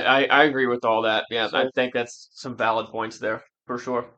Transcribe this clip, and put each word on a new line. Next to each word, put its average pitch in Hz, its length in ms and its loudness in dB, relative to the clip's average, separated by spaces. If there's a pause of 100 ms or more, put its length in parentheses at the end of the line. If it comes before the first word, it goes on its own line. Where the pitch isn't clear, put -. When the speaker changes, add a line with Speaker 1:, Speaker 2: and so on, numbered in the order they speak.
(120)
Speaker 1:
I, 135 120 4
I 139 200 6
agree 135 220 2
with 123 180 -2
all 113 180 2
that. 110 280 0
Yeah, 113 160 -2
I 131 180 0
Speaker 2:
So 131 100 -4
Speaker 1:
think 127 180 -2
that's - 400 -8
some 127 240 -12
valid 113 320 -2
points 110 300 -8
there, 110 260 -6 (220)
for 123 120 -6
sure. 120 280 -6 (120)